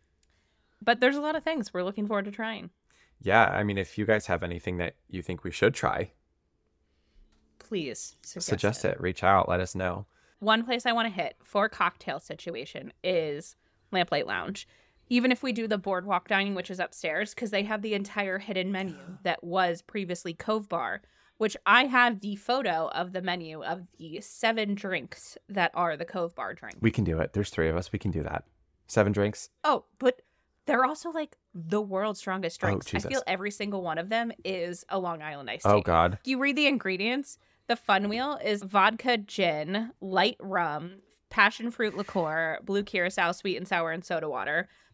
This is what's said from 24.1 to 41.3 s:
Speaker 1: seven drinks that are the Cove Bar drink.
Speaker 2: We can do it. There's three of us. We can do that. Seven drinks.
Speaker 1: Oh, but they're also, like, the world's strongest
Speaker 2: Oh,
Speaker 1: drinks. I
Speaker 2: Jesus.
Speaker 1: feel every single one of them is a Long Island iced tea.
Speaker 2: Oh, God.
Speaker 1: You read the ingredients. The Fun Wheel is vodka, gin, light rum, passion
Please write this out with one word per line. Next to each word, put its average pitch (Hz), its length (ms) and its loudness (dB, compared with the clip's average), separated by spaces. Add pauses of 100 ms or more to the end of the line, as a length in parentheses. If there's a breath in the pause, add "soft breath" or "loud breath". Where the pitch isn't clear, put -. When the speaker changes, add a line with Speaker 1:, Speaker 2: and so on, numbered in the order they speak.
Speaker 1:
seven 220 540 0
drinks 185 640 -8 (120)
that 196 240 2
are 170 240 0
the 165 80 -6
Cove 170 300 -4
Bar 107 180 -6
drink. 113 280 -16
Speaker 2:
We 110 100 6
can 113 120 2
do 82 160 2
it. - 140 0
There's 101 160 -2
three 80 200 2
of 80 80 2
us. 90 140 -4
We 101 80 -4
can 98 120 -2
do 82 120 -2
that. - 200 -6 (440)
Seven 104 240 4
drinks. 101 380 0 (140)
Speaker 1:
Oh, 294 220 2 (140)
but 254 220 2 (440)
they're 254 200 4
also, 302 260 -4
like, 311 260 -6 (160)
the 175 280 -2
world's 196 380 -4
strongest 185 440 -4
Speaker 2:
Oh, 190 40 4
Speaker 1:
drinks. 185 200 0
I - 40 -10
Speaker 2:
Jesus. - 200 -2
Speaker 1:
feel 269 160 0
every 190 240 -2
single 202 300 -4
one 160 160 -4
of 175 120 -4
them 226 220 0 (120)
is 180 460 -4
a 196 100 -2
Long 170 220 -4
Island 143 280 -10
iced - 160 -4
tea. 101 60 6
Speaker 2:
Oh, 104 100 6
God. 87 440 4
Speaker 1:
You 262 140 0
read 277 160 2
the 294 120 4
ingredients. 233 720 -2 (300)
The 233 80 0
Fun 202 340 2
Wheel 254 340 -4
is 202 200 0
vodka, 208 540 4
gin, 190 760 -2 (100)
light 185 380 2
rum, 175 640 -4 (280)
passion 220 400 4